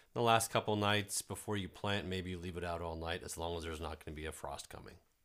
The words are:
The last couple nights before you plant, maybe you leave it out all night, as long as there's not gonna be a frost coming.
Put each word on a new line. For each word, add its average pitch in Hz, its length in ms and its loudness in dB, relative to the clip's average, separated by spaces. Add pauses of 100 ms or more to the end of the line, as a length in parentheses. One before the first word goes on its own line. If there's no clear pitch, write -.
(140)
The 120 80 2
last 113 280 6
couple 110 260 4
nights 104 460 4
before 104 340 -4
you 92 120 -2
plant, 101 400 0
maybe 92 220 -2
you 90 80 -4
leave 87 180 -6
it 87 80 -2
out 85 160 -2
all 82 160 -4
night, 82 260 -2
as 78 140 -8
long 85 220 0
as 80 60 -4
there's 80 160 -4
not 76 240 -6
gonna 76 120 -8
be 78 100 -6
a 78 60 -4
frost - 360 -8
coming. - 260 -12 (300)